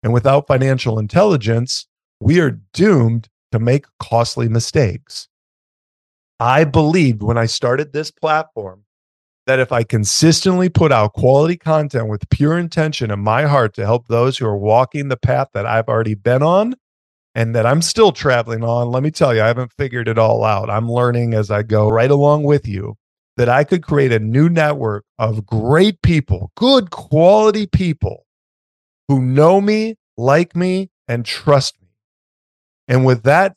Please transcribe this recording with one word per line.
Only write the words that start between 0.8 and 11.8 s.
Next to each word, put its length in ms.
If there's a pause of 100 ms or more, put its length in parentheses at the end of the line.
intelligence, 880 (340)
we 200
are 200 (120)
doomed 560 (240)
to 60
make 280 (120)
costly 500
mistakes. 800 (1080)
I 260
believed 580
when 160
I 80
started 460
this 180
platform 760 (640)
that 120
if 140
I 100
consistently 840
put 240
out 220
quality 420
content 520